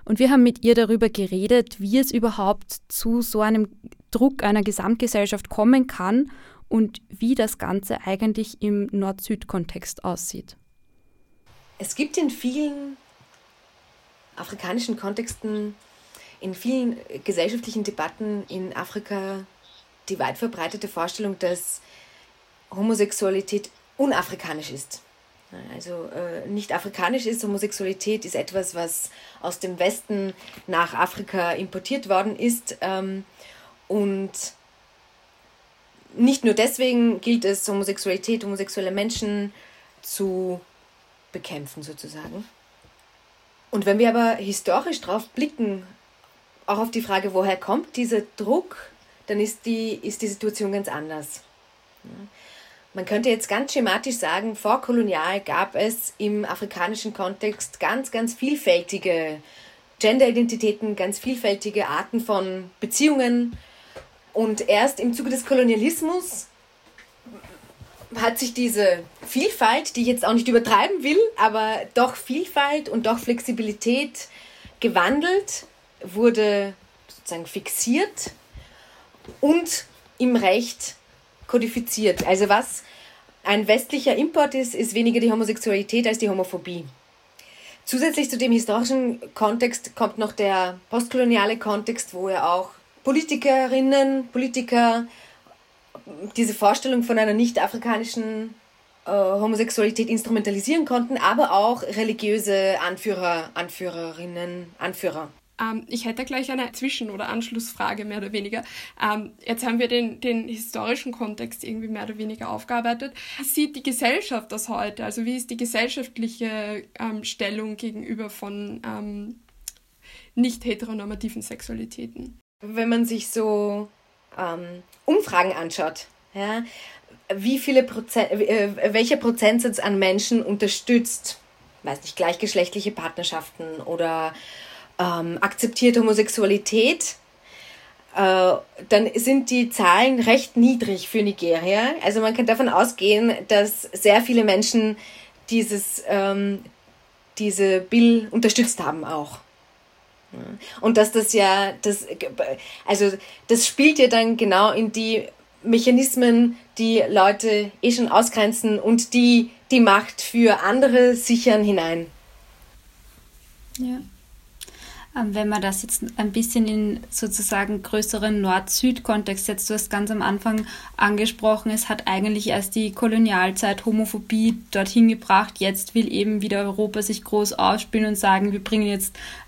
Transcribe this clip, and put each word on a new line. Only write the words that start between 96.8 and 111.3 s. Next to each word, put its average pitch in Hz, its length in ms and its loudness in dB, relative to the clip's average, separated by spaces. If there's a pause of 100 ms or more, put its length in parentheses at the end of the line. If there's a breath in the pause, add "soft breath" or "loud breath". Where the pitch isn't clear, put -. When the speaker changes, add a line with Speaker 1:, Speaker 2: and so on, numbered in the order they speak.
Speaker 2:
von 233 160 0
einer 214 160 2
nicht-afrikanischen, 226 1200 -2 (520)
äh, - 40 -6
Homosexualität 214 960 0
instrumentalisieren 220 760 0
konnten, 247 320 -2
aber 214 360 2
auch 220 300 2
religiöse 202 960 0
Anführer, 180 760 -4
Anführerinnen, 175 1200 -10
Anführer. 160 500 -6 (320)
Speaker 3:
Ähm, 226 280 -4
ich 240 180 -6
hätte 233 180 -6
gleich 262 260 -6
eine 262 220 -4
Zwischen- 254 380 -6
oder 202 180 -8
Anschlussfrage, 214 760 -6
mehr 208 140 -10
oder 202 140 -10
weniger. 208 320 -6 (360 loud breath)
Ähm, 214 320 -4 (120)
jetzt 233 220 -6
haben 233 120 -2
wir 240 100 0
den, 240 320 -4
den 233 280 -4
historischen 226 640 -6
Kontext 233 520 -10